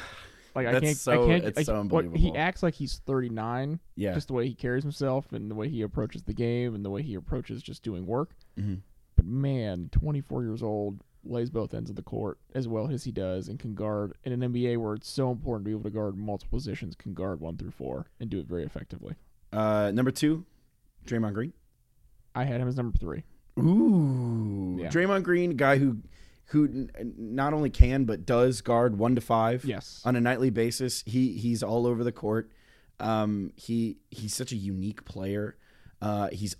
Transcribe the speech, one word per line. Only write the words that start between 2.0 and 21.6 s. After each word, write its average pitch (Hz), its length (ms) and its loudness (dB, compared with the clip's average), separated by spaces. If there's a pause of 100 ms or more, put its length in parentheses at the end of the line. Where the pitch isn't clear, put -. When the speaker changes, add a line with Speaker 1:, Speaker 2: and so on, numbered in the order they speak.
Speaker 1:
he 175 40 -4
Speaker 2:
unbelievable. 165 320 4
Speaker 1:
acts 175 240 0
like 165 100 2
he's - 320 -6
thirty-nine, 127 720 -2 (160)
Speaker 2:
Yeah. 95 200 -2
Speaker 1:
just 147 140 -2
the 135 60 -6
way 123 140 0
he - 60 -6
carries 127 280 -2
himself 139 500 -2
and 107 160 -6
the 107 60 -8
way 107 140 -4
he 117 140 -4
approaches 107 420 -4
the 110 80 -4
game 120 420 0
and 101 100 -6
the 98 60 -4
way 101 120 -4
he 127 120 -6
approaches 110 480 -6
just - 220 -14
doing 92 220 -6
work. 127 240 -2 (280)
Speaker 2:
Mm-hmm. 98 180 -4 (380)
Speaker 1:
But 82 120 10
man, 117 640 -2
twenty-four 135 500 0
years 113 200 -4
old, 104 380 -4 (220)
lays 120 280 -4
both 113 240 -4
ends 110 160 -6
of 98 60 -10
the - 60 -10
court 104 360 -6 (180)
as 131 100 -2
well 113 240 -2
as 123 140 -6
he 123 80 -6
does 92 340 -4
and 101 140 -10
can 110 140 -8
guard 104 400 -4 (100)
in 127 80 -4
an 123 100 -2
N 123 80 -2
B 120 220 0
A 117 60 0
where 110 160 -2
it's - 140 -10
so 131 220 0
important 120 340 -4
to 107 40 -4
be 107 60 -2
able 107 100 -6
to 107 60 -4
guard 104 260 -4
multiple 104 420 -4
positions, 104 380 -8
can 95 180 -10
guard 92 260 -4
one 82 160 -8
through 92 140 -8
four 65 360 -8 (120)
and 117 100 -8
do 98 120 -4
it 71 60 -8
very 85 180 -4
effectively. - 500 -10 (380)
Speaker 2:
Uh, 107 420 2
number 127 160 4
two, 156 340 0 (600)
Draymond 113 280 0
Green. 123 180 -4 (840)